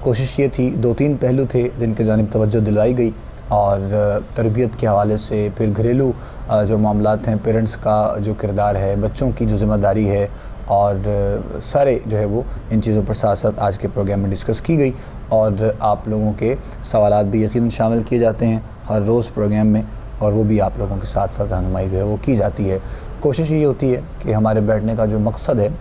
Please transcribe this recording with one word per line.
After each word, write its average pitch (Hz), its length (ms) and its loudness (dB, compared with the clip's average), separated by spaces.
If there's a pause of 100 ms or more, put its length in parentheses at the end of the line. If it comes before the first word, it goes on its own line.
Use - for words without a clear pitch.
कोशिश 127 360 -2
ये 139 100 2
थी, 127 220 0
दो 117 220 0
तीन 139 240 0
पहलू 131 280 2
थे 123 220 0 (120)
जिनके 110 240 0
जानिब 110 280 2
तवज्जो 110 300 2
दिलवाई 107 320 2
गई 117 200 0 (380)
और 101 280 2 (580)
तरबियत 113 380 0
के 113 120 -2
हवाले 104 300 2
से, 104 320 -2
फिर 110 200 -2
घरेलू, 120 440 2 (360)
अ, 107 140 2
जो 104 140 2
मामलात 107 500 2
हैं, 107 160 0
पेरेंट्स 110 320 0
का 107 440 0
जो 104 140 -2
किरदार 101 440 0
है, 98 240 0
बच्चों 113 300 -2
की 117 140 -2
जो 107 120 2
ज़िम्मेदारी 107 480 2
है 101 480 -2 (160)
और 101 340 2 (580)
सारे 139 460 2
जो 107 100 -2
है 104 80 0
वो 110 200 -2 (260)
इन 110 100 2
चीज़ों 107 220 2
पर 104 100 -2
साथ 104 220 0
साथ 107 240 -2
आज 101 180 0
के - 100 -4
program 101 320 -2
में 98 100 0
discuss 98 320 -2
की 165 160 2
गई। 135 160 2 (380)
और 107 500 2
आप 104 260 0
लोगों 107 260 0
के 113 220 0 (280)
सवालात 104 420 4
भी 107 180 0
यकीनन 117 260 0
शामिल 113 340 0
किए 123 160 0
जाते 113 260 2
हैं 113 180 0 (240)
हर 107 140 0
रोज़ 113 300 2
program 107 360 2
में 107 160 4 (380)
और 104 120 2
वो 110 100 2
भी 107 160 4
आप 95 200 0
लोगों 98 180 -2
के 95 80 -6
साथ 101 220 -2
साथ 104 200 -4
रहनुमाई 92 420 -2
जो 92 80 -2
है 98 60 0
वो 104 140 -2
की 131 180 0
जाती 104 300 0
है। 95 160 0 (420)
कोशिश 151 280 0
ये 156 120 2
होती 135 280 0
है 131 120 -2 (200)
कि 117 80 -2
हमारे 107 300 2
बैठने 107 340 0
का 110 100 0
जो 107 140 0
मकसद 110 400 -2
है 104 100 2 (120)